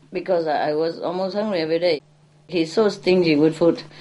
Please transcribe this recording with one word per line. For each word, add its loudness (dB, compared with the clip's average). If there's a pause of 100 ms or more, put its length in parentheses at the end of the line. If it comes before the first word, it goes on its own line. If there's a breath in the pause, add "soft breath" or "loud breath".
(120)
Because -2
I, 0
I -2
was -4
almost -4
hungry -2
every -2
day. 0 (480)
He's -2
so 2
stingy 2
with 4
food. 2 (200 loud breath)